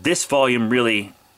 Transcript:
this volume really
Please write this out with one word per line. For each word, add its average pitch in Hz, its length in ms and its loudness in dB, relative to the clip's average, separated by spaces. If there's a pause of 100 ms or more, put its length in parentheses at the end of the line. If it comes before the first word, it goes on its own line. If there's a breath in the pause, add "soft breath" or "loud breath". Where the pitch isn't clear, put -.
this 170 240 -2
volume 123 440 2
really 113 440 0 (240)